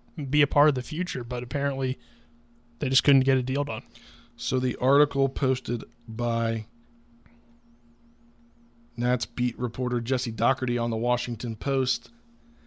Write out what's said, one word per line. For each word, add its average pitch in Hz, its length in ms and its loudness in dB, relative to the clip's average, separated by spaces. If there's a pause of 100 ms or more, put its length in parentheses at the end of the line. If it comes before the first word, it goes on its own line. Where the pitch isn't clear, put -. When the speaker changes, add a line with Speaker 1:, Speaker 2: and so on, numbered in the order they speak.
(160)
Speaker 1:
and 139 140 -8
be 147 140 4
a 139 40 2
part 151 220 4
of 143 60 0
the 127 80 -4
future, 151 400 -6
but 123 180 -6
apparently 135 560 -2 (800)
they - 100 -2
just 135 160 0
couldn't 139 180 8
get 131 180 4
a - 20 -2
deal 131 220 -2
done. - 180 -6 (560)
Speaker 2:
So - 220 -2
the 127 160 -2
article 139 540 2
posted 127 540 -2 (240)
by 113 600 -2 (2250)
Nats 120 300 0
beat 123 320 -2
reporter 123 420 -2
Jesse 120 320 -2
Dougherty 120 460 0
on 117 140 0
the 113 40 -2
Washington 120 600 -2
Post 135 560 -2 (560)